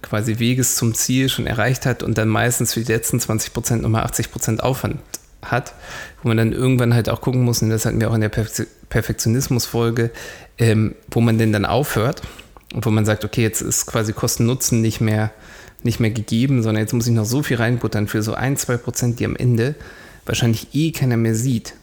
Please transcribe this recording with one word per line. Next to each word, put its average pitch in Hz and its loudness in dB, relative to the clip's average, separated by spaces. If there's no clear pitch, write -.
quasi 107 -2
Weges 123 0
zum 113 0
Ziel 131 0
schon 117 -2
erreicht 120 0
hat 120 0
und 110 0
dann 110 2
meistens 113 2
für 117 0
die 117 -4
letzten 113 0
zwanzig - -2
Prozent 117 0
nochmal 113 2
achtzig - -4
Prozent 110 -2
Aufwand 127 -2
hat, - -4
wo 123 0
man 113 2
dann 110 2
irgendwann 123 2
halt 117 2
auch - 0
gucken 127 0
muss, 120 2
und 113 2
das 113 0
hatten 110 0
wir 110 2
auch 117 2
in 110 2
der 107 2
Perfe-, - -4
Perfektionismus-Folge, 117 0
ähm, 110 4
wo 117 0
man 113 4
denn 113 4
dann 104 2
aufhört 123 0
und 113 -4
wo 113 2
man 107 4
sagt, 107 0
okay, 113 -2
jetzt 110 0
ist - -4
quasi 107 -2
Kosten-Nutzen 120 0
nicht 113 0
mehr, 107 0
nicht 117 -2
mehr 110 2
gegeben, 117 0
sondern 110 0
jetzt 107 -2
muss 120 0
ich 120 2
noch 110 2
so 131 0
viel 127 -2
reinbuttern 113 0
für 107 0
so 110 -2
ein, 131 -2
zwei 120 -2
Prozent, 120 -4
die 110 0
am - -2
Ende 123 2
wahrscheinlich 113 -2
eh 156 2
keiner 127 0
mehr 113 2
sieht. 117 -2